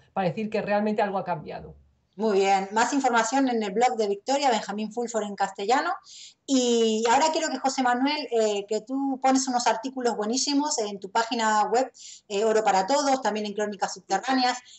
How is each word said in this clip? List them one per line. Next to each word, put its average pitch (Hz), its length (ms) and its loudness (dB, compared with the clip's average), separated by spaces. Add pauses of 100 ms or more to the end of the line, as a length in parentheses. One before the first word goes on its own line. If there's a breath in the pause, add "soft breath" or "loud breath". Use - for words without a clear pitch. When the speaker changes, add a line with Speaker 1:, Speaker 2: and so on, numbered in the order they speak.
(120 soft breath)
Speaker 1:
para 190 180 0
decir 214 200 -6
que 208 120 0
realmente 208 380 0
algo 196 180 0
ha 175 60 -4
cambiado. 156 520 -8 (400)
Speaker 2:
Muy 202 240 2
bien, 196 320 2
más 220 200 0
información 277 560 2
en 233 140 0
el 208 80 -2
blog 240 260 2
de 214 120 0
Victoria, 277 420 0
Benjamín 214 420 -2
Fulford 226 300 -4
en 202 140 -8
castellano. 254 580 0 (500 loud breath)
Y 233 640 2
ahora 277 240 4
quiero 320 160 -2
que 262 100 -4
José 269 240 -2
Manuel, 262 500 0
eh, 208 360 0
que 214 180 -2
tú 269 360 -2
pones 262 240 4
unos 247 200 0
artículos 240 500 -2
buenísimos 277 640 0
en 208 180 -4
tu 190 120 -12
página 220 560 0
web, 240 240 0 (380 loud breath)
eh, 208 160 -2
Oro 220 180 4
para 190 240 2
Todos, 269 360 2
también 214 240 -2
en 202 80 -8
Crónicas 202 400 -4
Subterráneas. 247 640 -2 (180 loud breath)